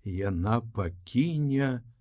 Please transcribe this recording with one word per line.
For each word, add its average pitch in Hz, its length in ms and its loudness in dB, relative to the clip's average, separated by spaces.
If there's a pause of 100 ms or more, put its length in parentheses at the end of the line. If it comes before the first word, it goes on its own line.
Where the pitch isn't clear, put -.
яна 98 520 0 (200)
пакіне 139 920 0 (320)